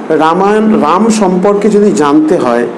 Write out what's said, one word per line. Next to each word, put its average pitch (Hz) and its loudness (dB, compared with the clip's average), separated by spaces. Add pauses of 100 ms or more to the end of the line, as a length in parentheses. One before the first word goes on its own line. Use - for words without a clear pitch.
রামায়ণ, 190 0
রাম 180 0
সম্পর্কে 202 0
যদি 208 2
জানতে 156 0
হয় 120 -2 (100)